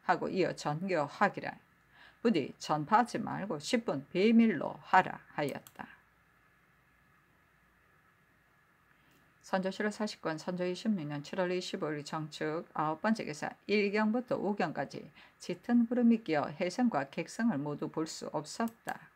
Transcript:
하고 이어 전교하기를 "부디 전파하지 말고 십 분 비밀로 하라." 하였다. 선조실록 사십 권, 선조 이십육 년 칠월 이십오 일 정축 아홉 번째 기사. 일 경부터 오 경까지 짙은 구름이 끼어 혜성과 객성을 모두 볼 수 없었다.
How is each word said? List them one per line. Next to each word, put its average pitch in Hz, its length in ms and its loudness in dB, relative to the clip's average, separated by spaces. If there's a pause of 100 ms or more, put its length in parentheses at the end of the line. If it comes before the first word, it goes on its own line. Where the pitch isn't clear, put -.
하고 156 260 0
이어 170 240 0
전교하기를 160 960 -2 (680)
"부디 165 380 2
전파하지 170 600 4
말고 151 400 -6
십 233 260 0
분 143 260 -2
비밀로 220 680 4
하라." - 380 4 (140)
하였다. - 540 -6 (3500)
선조실록 190 520 -2
사십 - 280 -6
권, 160 160 -2
선조 180 280 -4
이십육 180 420 -2
년 147 160 -6
칠월 180 300 -2
이십오 180 400 -4
일 147 100 -6
정축 156 720 -6
아홉 156 280 -2
번째 220 220 0
기사. - 260 -6 (180)
일 202 260 2
경부터 214 420 0
오 202 220 -2
경까지 147 520 -4 (300)
짙은 233 480 2
구름이 233 380 4
끼어 151 240 0 (100)
혜성과 180 520 0
객성을 185 460 -2
모두 147 300 -4
볼 160 200 -4
수 - 260 -10
없었다. - 680 -6 (160)